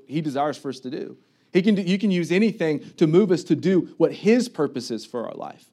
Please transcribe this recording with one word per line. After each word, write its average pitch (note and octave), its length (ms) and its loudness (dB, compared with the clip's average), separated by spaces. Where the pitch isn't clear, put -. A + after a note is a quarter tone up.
he D3 140 -4
desires C#3+ 360 -4
for C#3+ 120 -10
us C3 120 -10
to B2+ 80 -12
do. C3 280 -10
He F#3 100 2
can G#3 140 4
do, F#3+ 60 0
you F#3 180 0
can G3+ 120 0
use E3+ 200 0
anything F3 480 0
to E3+ 100 4
move F3 220 4
us F3 160 0
to D#3+ 100 0
do E3 420 0
what D#3 140 2
his A3 380 2
purpose C3+ 400 -4
is A2 160 -8
for A#2 220 -8
our - 80 -12
life, - 380 -14